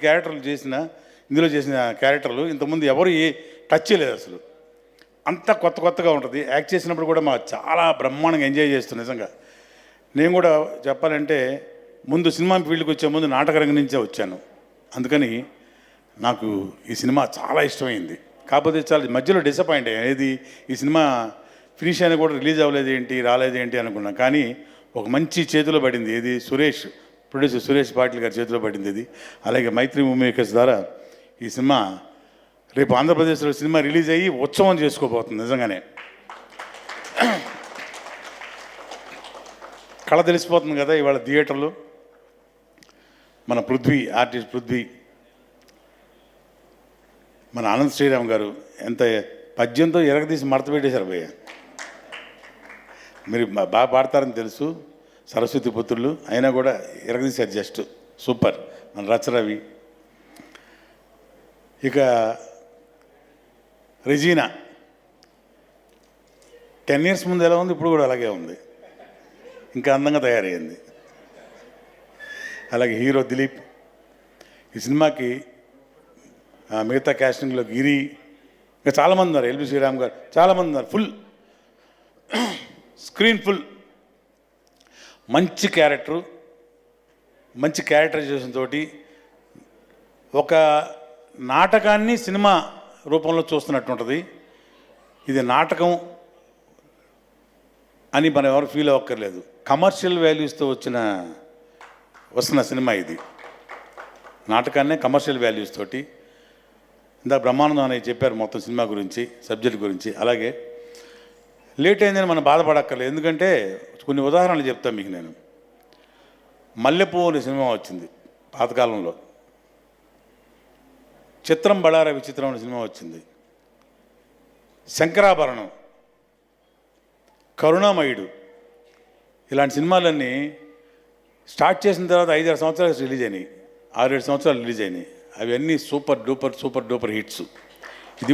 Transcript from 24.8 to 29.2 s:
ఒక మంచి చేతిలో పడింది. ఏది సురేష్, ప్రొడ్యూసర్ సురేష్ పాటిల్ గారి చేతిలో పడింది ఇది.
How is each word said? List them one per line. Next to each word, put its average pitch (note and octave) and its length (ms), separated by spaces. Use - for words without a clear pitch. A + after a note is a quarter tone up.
ఒక G#2 60
మంచి D#3+ 260
చేతిలో D3+ 340
పడింది. A#2+ 240
ఏది B2 140
సురేష్, C#3 340
ప్రొడ్యూసర్ C3 340
సురేష్ C#3 320
పాటిల్ B2 240
గారి A2 160
చేతిలో A#2 260
పడింది G2+ 280
ఇది. G2 100